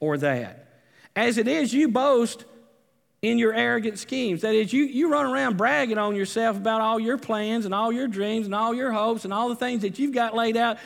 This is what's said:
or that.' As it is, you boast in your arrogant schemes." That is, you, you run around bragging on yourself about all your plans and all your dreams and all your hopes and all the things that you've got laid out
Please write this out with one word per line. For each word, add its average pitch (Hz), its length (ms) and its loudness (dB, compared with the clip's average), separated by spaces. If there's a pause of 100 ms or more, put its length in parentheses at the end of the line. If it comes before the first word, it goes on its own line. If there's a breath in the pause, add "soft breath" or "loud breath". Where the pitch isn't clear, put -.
or 151 160 0
that.' 135 500 -2 (480 soft breath)
As 226 220 2
it 220 100 2
is, 277 280 0
you 294 140 4
boast 247 580 2 (760)
in 233 160 2
your 226 160 4
arrogant 226 440 0
schemes." 240 440 -4
That 220 120 2
is, 220 180 2
you, 277 120 4
you 285 260 0
run 294 160 2
around 254 300 0
bragging 240 400 0
on 208 180 0
yourself 202 440 0
about 220 240 0
all 226 180 0
your 226 160 0
plans 220 480 -2
and 190 100 -4
all 220 160 0
your 247 160 -2
dreams 214 400 -2
and 196 80 -4
all 226 200 0
your 254 180 -2
hopes 220 320 0
and 196 80 -6
all 226 160 0
the 240 80 -4
things 247 260 -2
that 196 160 -4
you've 277 160 -2
got 233 200 0
laid 226 240 2
out 233 280 2